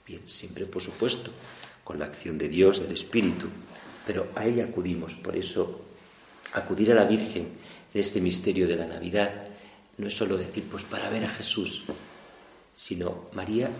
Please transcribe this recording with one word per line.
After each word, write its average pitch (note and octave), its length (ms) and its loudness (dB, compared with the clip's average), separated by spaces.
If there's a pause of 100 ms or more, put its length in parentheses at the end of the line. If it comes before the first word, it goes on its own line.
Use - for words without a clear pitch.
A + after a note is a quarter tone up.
Bien, - 200 -14
siempre, - 420 -6
por - 160 -6
supuesto, - 480 0 (540)
con D2+ 160 -6
la D2 60 -2
acción D#2+ 300 -6
de C#2+ 120 0
Dios, F#2+ 320 8
del D#2+ 100 -4
Espíritu, F#2 560 2 (580)
pero F#2+ 300 0
a G#2+ 100 -2
ella A#2 200 4
acudimos. F2 500 -2
Por - 220 -6
eso, - 460 -2 (720)
acudir G2+ 380 2
a A#2 60 10
la G#2 80 10
Virgen F#2 440 2 (460)
en G2+ 60 2
este G2 200 2
misterio F2+ 460 4
de E2+ 80 4
la E2 120 -2
Navidad F2 600 0 (520)
no G2+ 100 -4
es - 80 -4
solo G2 200 2
decir, - 320 -4
pues, - 140 -8
para - 280 -6
ver A2 140 0
a - 60 -2
Jesús, - 540 -2 (920)
sino - 580 -6
María G#2+ 480 0